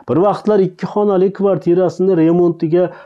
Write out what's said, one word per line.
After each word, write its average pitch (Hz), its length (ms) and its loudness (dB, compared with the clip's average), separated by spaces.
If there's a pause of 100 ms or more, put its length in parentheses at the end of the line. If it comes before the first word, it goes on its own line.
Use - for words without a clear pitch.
Bir 131 80 0
vaqtlar 202 420 0
ikki 185 300 -4
xonali 202 480 0
kvartirasini 180 800 0
remontiga 170 720 0 (160)